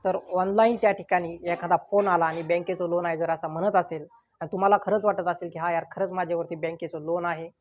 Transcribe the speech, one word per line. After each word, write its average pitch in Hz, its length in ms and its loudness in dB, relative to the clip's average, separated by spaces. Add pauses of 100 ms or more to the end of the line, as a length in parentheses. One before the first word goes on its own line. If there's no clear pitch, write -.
तर 185 120 0 (180)
ऑनलाइन 202 420 4
त्या 214 160 4
ठिकाणी 175 440 -2 (120)
एखादा 175 280 2 (140)
फोन 202 180 4
आला 170 180 4
आणि 160 180 -2
बँकेचं 175 460 -2
लोन 175 160 0
आहे 165 120 -2
जर 165 120 -2
असं 165 200 -2
म्हणत 190 260 0
असेल 170 280 0 (360)
आणि 160 120 -8
तुम्हाला 196 300 4
खरंच 208 220 0
वाटत 190 240 0
असेल 175 220 -4
की 170 80 -12
"हा 170 140 -2
यार, 165 200 -2
खरंच 185 200 -4
माझ्यावरती 170 460 -4
बँकेचं 165 420 -8
लोन 175 260 -2
आहे" 165 220 -6 (120)